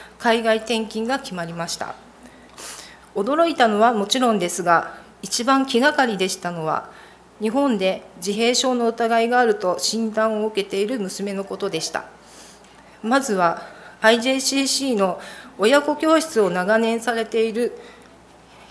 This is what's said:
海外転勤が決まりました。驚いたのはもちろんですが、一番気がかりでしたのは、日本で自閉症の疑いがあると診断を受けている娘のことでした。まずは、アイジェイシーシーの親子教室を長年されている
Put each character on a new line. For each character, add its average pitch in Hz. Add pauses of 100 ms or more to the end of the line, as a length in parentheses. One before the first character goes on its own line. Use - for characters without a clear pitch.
(180)
海 233
外 220
転 226
勤 220
が 262
決 262
ま 170
り 165
ま 170
し -
た。 - (1200)
驚 285
い 302
た 240
の 208
は 240
も 202
ち 247
ろ 240
ん 208
で 175
す 180
が、 170 (280)
一 -
番 262
気 233
が 294
か 277
り 220
で 185
し 185
た 175
の 165
は、 - (500)
日 214
本 269
で 190 (140)
自 180
閉 233
症 254
の 233
疑 226
い 233
が 247
あ 247
る 214
と 180
診 220
断 220
を 214
受 202
け -
て 196
い 208
る 254
娘 196
の 196
こ 190
と 202
で 165
し -
た。 - (960)
ま 247
ず 269
は、 170 (380)
ア 220
イ 233
ジ 254
ェ 262
イ 262
シ 269
ー 269
シ 269
ー 220
の 190 (380)
親 262
子 294
教 320
室 226
を 196
長 180
年 226
さ 240
れ 226
て 226
い 226
る 226 (920)